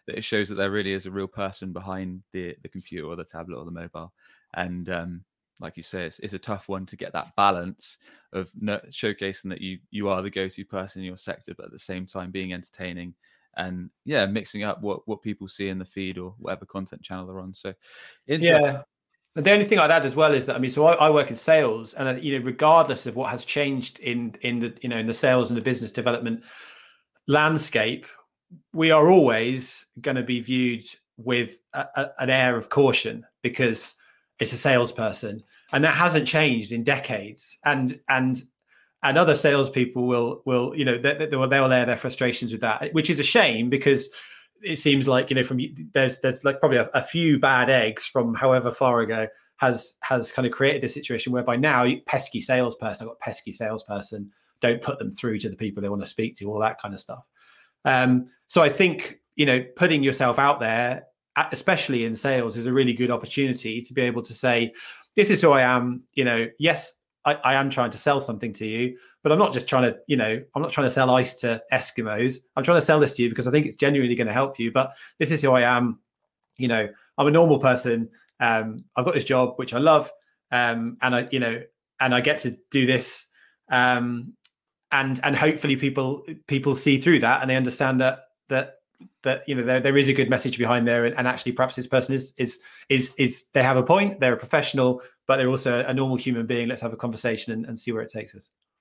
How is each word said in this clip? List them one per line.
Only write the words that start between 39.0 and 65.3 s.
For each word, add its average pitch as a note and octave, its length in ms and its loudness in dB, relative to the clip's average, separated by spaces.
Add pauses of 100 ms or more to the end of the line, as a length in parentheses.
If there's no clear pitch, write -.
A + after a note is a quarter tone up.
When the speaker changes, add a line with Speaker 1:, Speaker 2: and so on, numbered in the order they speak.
Speaker 2:
and C#3 160 2
other D#3+ 180 6
salespeople C3+ 720 2
will, A#2+ 400 0
will, B2+ 300 0
you D3 100 -2
know, A#2+ 140 0
they, C#3+ 160 0
they, D#3 100 -4
they'll, C3 220 0
they'll C3 260 4
air B2 140 4
their A#2+ 100 0
frustrations B2 540 -4
with G#2+ 100 -6
that, A2+ 320 -2
which D#3 160 2
is D#3+ 80 0
a C#3+ 60 -2
shame B2 480 2
because C3+ 380 2 (540)
it E3 140 -4
seems C#3 300 2
like, B2+ 220 2
you C3+ 60 -2
know, B2 80 2
from, B2+ 160 -4 (340)
there's, C3 260 2
there's, B2+ 240 -2
like, C3+ 160 0
probably D3 180 4
a, A2+ 160 0
a C3+ 80 2
few D#3+ 360 2
bad C3 320 2
eggs A2+ 360 2
from A#2 280 -2
however B2+ 380 2
far A#2+ 300 2
ago A2 260 -2 (300)
has, A#2+ 440 -2
has A#2+ 300 -2
kind C3 140 -2
of A#2+ 60 -2
created C#3 300 0
this D3 120 -6
situation B2+ 380 -6
whereby B2 240 -2
now C3 280 4
you, B2+ 220 0
pesky - 360 -4
salesperson, A#2 640 -2
I've A2+ 40 -12
got A#2 100 -18
pesky - 320 -12
salesperson, G#2+ 800 -10 (300)
don't A#2+ 200 2
put C3+ 180 -6
them G2+ 140 -8
through A2 260 -4
to G#2+ 100 -6
the F#2+ 60 -10
people G2+ 260 -8
they G2+ 80 -4
wanna G2+ 160 -6
speak - 300 -6
to, G2+ 100 -14
all G#2 140 -6
that A2 220 -2
kind G2+ 120 -12
of F#2 60 -14
stuff. - 260 -16 (600)
Um, B2+ 420 4 (200)
so - 140 4
I D3 80 8
think, F3 500 0 (160)
you D3 100 2
know, B2+ 180 2 (120)
putting D#3+ 280 2
yourself C3 360 2
out C#3+ 200 4
there, A#2+ 440 -2 (320)
a-, C#3+ 160 0
especially C3+ 540 0
in A2+ 100 -4
sales, A#2+ 400 -2
is A#2 100 -8
a B2+ 80 0
really B2+ 200 2
good A#2+ 180 -2
opportunity A#2+ 720 -4
to A#2+ 120 -18
be C3 100 0
able A#2+ 180 -2
to A#2+ 120 -16
say, A#2 400 0 (420)
"This G#3 140 4
is G3 120 2